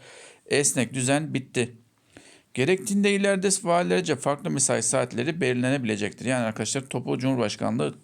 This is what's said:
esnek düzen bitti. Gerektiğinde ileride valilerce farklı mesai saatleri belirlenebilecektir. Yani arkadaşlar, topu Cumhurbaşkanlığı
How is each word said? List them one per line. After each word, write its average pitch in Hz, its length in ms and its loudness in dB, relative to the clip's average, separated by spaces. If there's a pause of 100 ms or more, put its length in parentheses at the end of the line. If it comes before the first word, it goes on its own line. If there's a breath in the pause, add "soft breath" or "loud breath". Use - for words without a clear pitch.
(460 loud breath)
esnek 127 480 0
düzen 135 400 0
bitti. 131 440 -4 (760 loud breath)
Gerektiğinde 196 580 2
ileride 196 380 2 (140)
valilerce 175 520 2
farklı 143 340 -2
mesai 131 340 2
saatleri 131 580 0
belirlenebilecektir. 123 840 0
Yani 123 200 0
arkadaşlar, 110 360 -4
topu 135 360 -4
Cumhurbaşkanlığı 123 760 -2 (100)